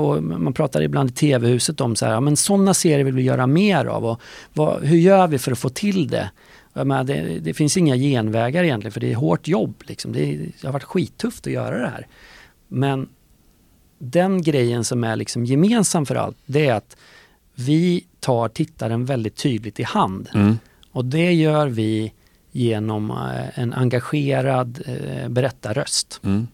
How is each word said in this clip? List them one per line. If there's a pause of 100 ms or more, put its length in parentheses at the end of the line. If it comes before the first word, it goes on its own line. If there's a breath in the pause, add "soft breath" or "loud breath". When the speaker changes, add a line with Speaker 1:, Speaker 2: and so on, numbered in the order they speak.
Speaker 1:
och
man
pratar
ibland
i
T
V-huset
om
så
här,
"Ja,
men
såna
serier
vill
vi
göra
mer
av,
och (340 loud breath)
vad,
hur
gör
vi
för
att
få
till
det?" (420 soft breath)
Jag
menar,
det,
det
finns
inga
genvägar
egentligen,
för
det
är
hårt
jobb, (120)
liksom.
Det (140)
är, (220)
det
har
varit
skittufft
att
göra
det
här. (640 soft breath)
Men (880)
den
grejen
som
är
liksom
gemensam
för
allt, (100)
det
är
att (580 soft breath)
vi (160)
tar
tittaren
väldigt
tydligt
i
hand.
Speaker 2:
Mm. (340 soft breath)
Speaker 1:
Och
det
gör
vi (400)
genom,
eh,
en
engagerad,
eh,
berättarröst.
Speaker 2:
Mm.